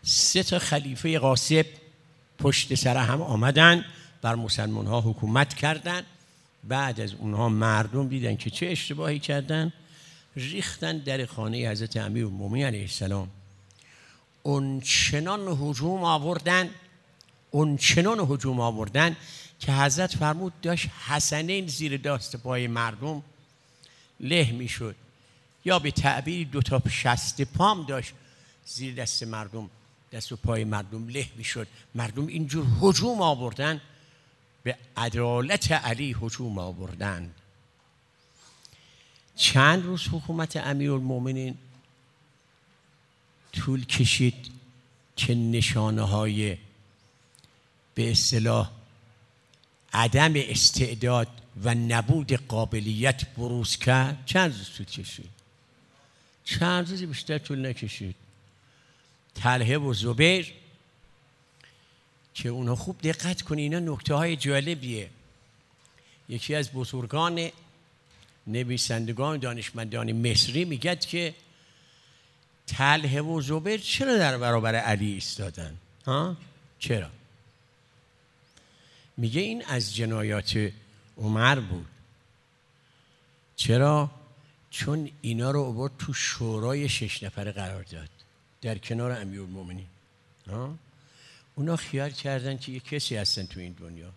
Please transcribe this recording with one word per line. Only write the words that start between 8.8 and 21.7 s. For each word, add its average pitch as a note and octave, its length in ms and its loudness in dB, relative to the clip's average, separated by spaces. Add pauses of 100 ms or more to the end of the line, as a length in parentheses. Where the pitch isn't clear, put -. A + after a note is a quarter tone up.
کردن، D3+ 540 -2 (600)
ریختن D#3+ 640 -6
در C3+ 280 -4
خانه A2+ 460 -4
حضرت A2 260 -4
امیرالمومنین G#2 680 -2
علیه G#2+ 160 -2
السلام. G2 480 -4 (1120)
اونچنان D3 1160 0
هجوم D3+ 420 -2
آوردن، E3+ 680 2 (800)
اونچنان D#3 680 4 (120)
هجوم C3+ 280 0
آوردن A#2 560 2 (440)
که - 140 0
حضرت C#3 420 2
فرمود E3 460 -2
داشت E3 280 -2 (180)
حسنین D#3+ 600 0
زیر C#3+ 300 -4